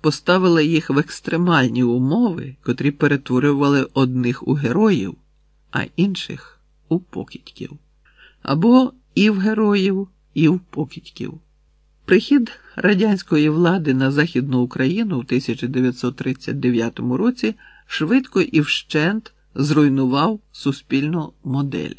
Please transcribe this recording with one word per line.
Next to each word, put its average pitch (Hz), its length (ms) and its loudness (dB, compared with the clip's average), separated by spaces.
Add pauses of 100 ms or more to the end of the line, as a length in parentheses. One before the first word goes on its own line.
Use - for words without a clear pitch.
поставила 175 600 2
їх 156 280 0
в 135 80 2
екстремальні 151 840 0
умови, 131 800 0
котрі 131 280 -2
перетворювали 139 1000 0
одних 127 540 -2
у 135 60 0
героїв, 147 640 0 (560)
а - 120 -4 (120)
інших - 640 -4 (300)
у 170 100 0
покидьків. - 720 -14 (680)
Або 233 520 4 (220)
і 208 140 2
в 202 100 0
героїв, 202 680 0 (260)
і 156 140 2
в 180 120 2
покидьків. - 800 -12 (680)
Прихід 233 460 2 (240)
радянської 185 720 2
влади 165 440 2
на 131 180 2
Західну 139 480 0
Україну 147 600 -2
у 117 40 -8
тисяча 120 440 -4
дев'ятсот 127 480 -2
тридцять 127 440 -6
дев'ятому 120 580 -2
році 220 380 -2 (320)
швидко 202 540 -2
і 156 200 0
вщент 165 720 -4 (220)
зруйнував 143 840 2 (120)
суспільну 143 840 -4 (100)
модель 139 560 -4